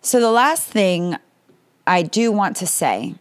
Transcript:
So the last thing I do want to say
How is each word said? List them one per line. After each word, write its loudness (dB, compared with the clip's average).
So 2
the 4
last 2
thing 0
I 2
do 0
want -2
to -6
say -2